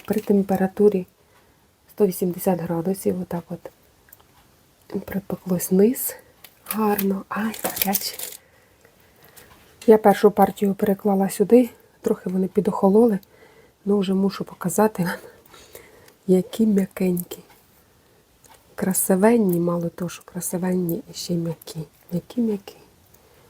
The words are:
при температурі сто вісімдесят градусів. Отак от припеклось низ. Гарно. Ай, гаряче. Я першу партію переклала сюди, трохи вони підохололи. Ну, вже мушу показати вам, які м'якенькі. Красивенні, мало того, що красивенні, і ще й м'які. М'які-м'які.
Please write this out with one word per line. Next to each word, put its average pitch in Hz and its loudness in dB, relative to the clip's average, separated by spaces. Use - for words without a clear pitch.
при 214 -2
температурі 196 0
сто 208 2
вісімдесят 180 -2
градусів. 185 -4
Отак 175 -8
от - -14
припеклось 185 -6
низ. 208 2
Гарно. 202 -2
Ай, 214 -6
гаряче. - -4
Я 220 8
першу 208 4
партію 196 0
переклала 196 0
сюди, 233 4
трохи 214 -4
вони 185 0
підохололи. 196 2
Ну, 202 2
вже 190 -2
мушу 190 -2
показати 208 -2
вам, 170 -6
які 185 2
м'якенькі. 190 -2
Красивенні, 190 2
мало 175 -2
того, 170 -10
що - -16
красивенні, 180 -4
і 165 -18
ще - -6
й - -2
м'які. 165 -8
М'які-м'які. 208 -4